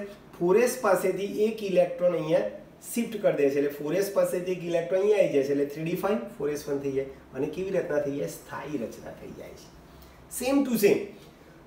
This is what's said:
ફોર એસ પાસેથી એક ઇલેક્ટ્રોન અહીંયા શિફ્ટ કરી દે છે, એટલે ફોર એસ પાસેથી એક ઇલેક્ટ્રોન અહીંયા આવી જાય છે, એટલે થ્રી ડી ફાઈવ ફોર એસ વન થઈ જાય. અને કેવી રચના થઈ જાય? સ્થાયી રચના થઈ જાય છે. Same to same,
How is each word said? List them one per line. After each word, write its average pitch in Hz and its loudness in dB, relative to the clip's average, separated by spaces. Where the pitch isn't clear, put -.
ફોર 175 4
એસ 240 4
પાસેથી 196 2
એક 214 0
ઇલેક્ટ્રોન 180 2
અહીંયા 160 2
શિફ્ટ 214 -2
કરી 165 2
દે 143 4
છે, 143 0
એટલે 143 0
ફોર 147 -4
એસ 190 0
પાસેથી 180 0
એક 170 -4
ઇલેક્ટ્રોન 170 0
અહીંયા 208 4
આવી 160 4
જાય 139 4
છે, 139 -2
એટલે 143 2
થ્રી 156 -6
ડી 175 -2
ફાઈવ 196 0
ફોર 147 -2
એસ 147 -6
વન 139 -2
થઈ 139 -2
જાય. 135 -2
અને 135 -2
કેવી 185 -6
રચના 156 0
થઈ 139 -2
જાય? 165 -4
સ્થાયી - -10
રચના - -8
થઈ - -16
જાય - -16
છે. - -20
Same 269 2
to 220 0
same, - 4